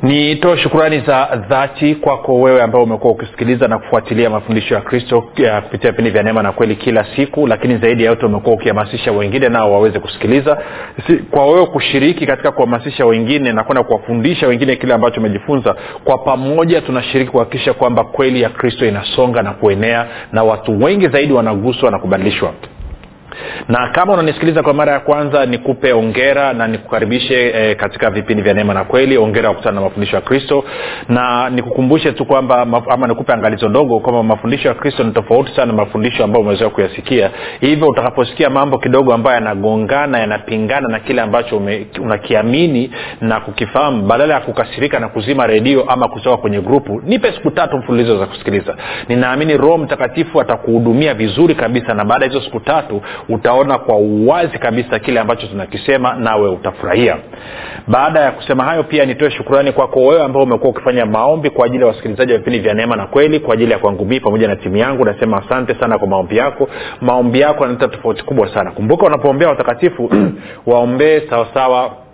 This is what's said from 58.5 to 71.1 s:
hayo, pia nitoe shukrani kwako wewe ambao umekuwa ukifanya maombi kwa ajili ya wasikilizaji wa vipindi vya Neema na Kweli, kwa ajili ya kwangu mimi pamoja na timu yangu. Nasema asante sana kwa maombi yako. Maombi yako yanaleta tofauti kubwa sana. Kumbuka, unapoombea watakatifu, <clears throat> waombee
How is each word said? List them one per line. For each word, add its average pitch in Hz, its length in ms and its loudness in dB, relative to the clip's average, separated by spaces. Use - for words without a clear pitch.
hayo, 156 200 -2
pia 151 220 2
nitoe 131 260 0
shukrani 139 400 0
kwako 131 340 2
wewe 156 180 6
ambao 135 200 2
umekuwa 123 280 2
ukifanya 123 340 0
maombi 135 440 0
kwa 123 160 2
ajili 123 160 0
ya 123 60 6
wasikilizaji 113 440 0
wa 117 60 2
vipindi 120 220 -2
vya 104 140 0
Neema 117 220 0
na 98 120 -6
Kweli, 151 320 2
kwa 127 140 -2
ajili 113 180 2
ya 101 80 0
kwangu 98 260 0
mimi 127 140 0
pamoja 110 280 2
na 98 80 0
timu 95 220 -4
yangu. 127 280 0
Nasema 104 400 0
asante 127 340 -2
sana 113 180 0
kwa 98 100 -2
maombi 95 300 0
yako. 139 320 0
Maombi 123 380 2
yako 147 240 2
yanaleta 123 240 -2
tofauti - 360 -4
kubwa 110 300 0
sana. 92 180 -2
Kumbuka, 151 340 0
unapoombea 147 440 2
watakatifu, 131 600 0
<clears throat> - 300 -12
waombee 127 640 2